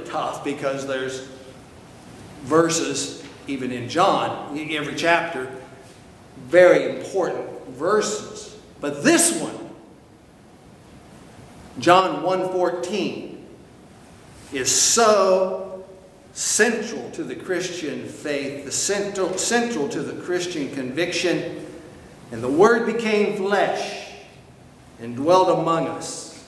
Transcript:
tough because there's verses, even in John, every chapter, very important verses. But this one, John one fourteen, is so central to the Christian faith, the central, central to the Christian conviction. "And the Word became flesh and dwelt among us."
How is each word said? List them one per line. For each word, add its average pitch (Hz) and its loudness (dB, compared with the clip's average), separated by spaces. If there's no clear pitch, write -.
tough - -6
because 135 -4
there's 131 -6
verses, 147 0
even 127 -6
in 120 -8
John, 147 0
every 147 -4
chapter, 165 0
very - 8
important - -4
verses. - -2
But 147 -6
this 330 6
one, - -8
John 170 6
one 185 0
fourteen, 180 -2
is 131 -2
so 190 4
central - 0
to 160 -8
the 127 -8
Christian 143 -6
faith, 139 -6
the 127 -8
central, 190 -2
central 233 0
to - -6
the - -8
Christian 175 -4
conviction. 156 -2
"And 113 -8
the 127 0
Word 220 6
became 208 0
flesh - -2
and 120 -10
dwelt 175 4
among 165 0
us." - -10